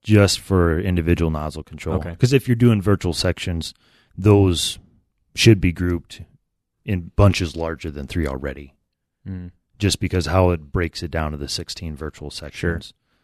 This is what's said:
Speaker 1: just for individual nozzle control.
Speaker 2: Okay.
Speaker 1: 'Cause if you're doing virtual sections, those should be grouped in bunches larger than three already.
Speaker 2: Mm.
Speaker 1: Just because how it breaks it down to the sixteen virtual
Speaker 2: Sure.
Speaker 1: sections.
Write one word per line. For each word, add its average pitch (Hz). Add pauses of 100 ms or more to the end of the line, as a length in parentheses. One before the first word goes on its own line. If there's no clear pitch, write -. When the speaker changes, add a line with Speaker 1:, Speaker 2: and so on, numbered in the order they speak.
Speaker 1:
just 101
for 85
individual 82
nozzle 76
control. 80
Speaker 2:
Okay. 85
Speaker 1:
'Cause 127
if 135
you're 123
doing 117
virtual 92
sections, 85 (420)
those 98 (560)
should 113
be 87
grouped 87 (640)
in 90
bunches 95
larger 82
than 71
three 78
already. 67 (520)
Speaker 2:
Mm. 90 (280)
Speaker 1:
Just 98
because 90
how 90
it 78
breaks 85
it 85
down 78
to 76
the 71
sixteen -
virtual 73
Speaker 2:
Sure. -
Speaker 1:
sections. - (300)